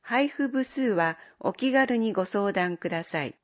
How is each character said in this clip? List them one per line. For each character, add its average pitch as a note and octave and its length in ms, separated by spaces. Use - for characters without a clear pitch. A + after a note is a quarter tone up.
配 C4 260
布 C#4 220
部 C4 140
数 C4+ 180
は E3+ 380
お - 140
気 C4 180
軽 B3+ 260
に A3 160
ご F#3 120
相 G3+ 260
談 F3+ 260
く F3 120
だ E3 140
さ D3+ 220
い。 A2+ 180